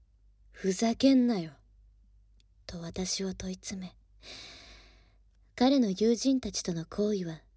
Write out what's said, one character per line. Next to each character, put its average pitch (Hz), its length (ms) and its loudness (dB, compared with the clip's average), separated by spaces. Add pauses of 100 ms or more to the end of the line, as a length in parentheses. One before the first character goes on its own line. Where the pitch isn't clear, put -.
(520)
ふ 190 220 -2
ざ 226 200 2
け 269 200 6
ん 254 140 6
な 226 120 0
よ」 160 140 -6 (1120)
と 175 140 -10
私 185 420 -6
を 190 100 -4
問 185 200 -8
い - 20 -14
詰 190 240 -10
め、 185 160 -12 (1600)
彼 269 240 4
の 226 100 4
友 220 260 2
人 262 260 0
た 202 100 -8
ち - 120 -6
と 180 100 -4
の 165 100 -6
行 208 300 -2
為 190 100 -4
は 160 160 -10 (180)